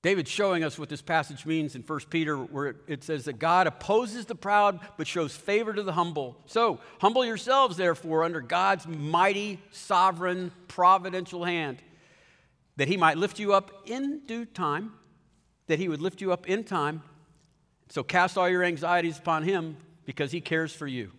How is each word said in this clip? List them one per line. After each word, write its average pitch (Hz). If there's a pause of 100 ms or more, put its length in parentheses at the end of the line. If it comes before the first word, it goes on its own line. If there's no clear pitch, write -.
David's 180
showing 190
us 151
what 151
this 147
passage 151
means 156
in 123
First 147
Peter, 156
where 139
it, 127 (100)
it 143
says 147
that 131
God 175
opposes 214
the 226
proud 202 (180)
but 156
shows 160
favor 214
to 202
the 185
humble. 156
"So 220 (220)
humble 233
yourselves, 233
therefore, 165
under 165
God's 175
mighty, 175 (120)
sovereign, 180 (160)
providential 180
hand, 160 (920)
that 135
he 180
might 160
lift 196
you 202
up 196 (120)
in 277
due 233
time," 185 (720)
that 160
he 185
would 151
lift 185
you 190
up 180
in 202
time. 156 (840)
"So 135
cast 180
all 180
your 180
anxieties 170
upon 160
him 165 (280)
because 135
he 165
cares 160
for 147
you." 123